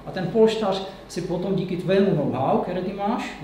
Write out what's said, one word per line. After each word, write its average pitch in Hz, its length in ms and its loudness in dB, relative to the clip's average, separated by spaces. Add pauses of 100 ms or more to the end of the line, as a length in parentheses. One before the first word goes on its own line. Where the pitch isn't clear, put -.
A 151 40 -8
ten 180 160 -4
polštář 214 560 2 (260)
si 170 140 -6
potom 175 320 -2
díky 165 220 -2
tvému 190 380 4
know-how, 139 440 0
které 185 220 -2
ty 190 120 -4
máš, 214 520 -4